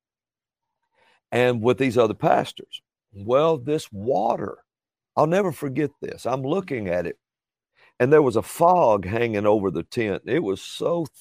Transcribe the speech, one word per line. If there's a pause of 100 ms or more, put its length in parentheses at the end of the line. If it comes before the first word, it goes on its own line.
(1300)
and
with
these
other
pastors. (300)
Well,
this
water, (580)
I'll
never
forget (100)
this.
I'm
looking
at
it, (800)
and
there
was
a
fog
hanging
over
the
tent.
It
was
so (140)